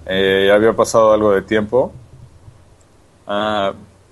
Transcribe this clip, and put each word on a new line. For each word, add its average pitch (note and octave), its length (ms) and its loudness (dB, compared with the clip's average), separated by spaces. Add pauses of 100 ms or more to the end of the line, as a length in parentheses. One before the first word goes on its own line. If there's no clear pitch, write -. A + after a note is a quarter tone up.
eh, F#2+ 460 0
había G#2+ 220 4
pasado A2 400 2
algo G#2+ 200 0
de F#2+ 80 0
tiempo. G#2+ 500 -2 (1400)
Ah, G#2 460 -4 (380)